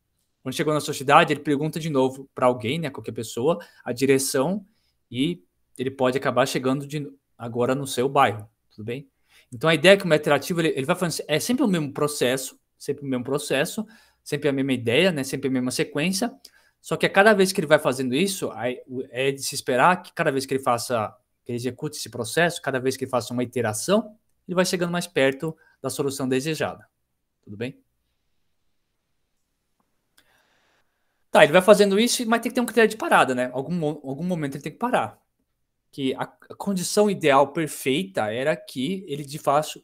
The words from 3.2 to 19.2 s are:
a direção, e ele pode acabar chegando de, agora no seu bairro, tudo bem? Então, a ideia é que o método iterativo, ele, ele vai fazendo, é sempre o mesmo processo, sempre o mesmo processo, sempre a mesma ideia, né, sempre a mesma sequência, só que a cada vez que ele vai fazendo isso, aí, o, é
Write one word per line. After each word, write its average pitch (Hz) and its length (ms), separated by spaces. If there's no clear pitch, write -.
a 120 80
direção, 135 720
e 151 340
ele 131 140
pode 131 300
acabar 131 260
chegando 135 400
de, 143 260
agora 120 380
no 139 140
seu 127 200
bairro, 120 400
tudo 107 160
bem? 123 240
Então, 127 160
a 165 60
ideia 165 200
é 196 40
que 196 60
o 185 40
método 151 180
iterativo, 160 360
ele, 160 140
ele 135 100
vai 175 100
fazendo, - 320
é 151 120
sempre 254 260
o - 20
mesmo 165 240
processo, 143 680
sempre - 260
o 143 40
mesmo 127 160
processo, 147 640
sempre 147 240
a 135 60
mesma 135 200
ideia, 123 380
né, 143 120
sempre 135 240
a 127 40
mesma 127 200
sequência, 175 600
só - 160
que 170 120
a - 20
cada 202 240
vez 190 180
que 196 80
ele 165 60
vai 147 140
fazendo 131 340
isso, 165 380
aí, 120 340
o, 131 240
é 135 220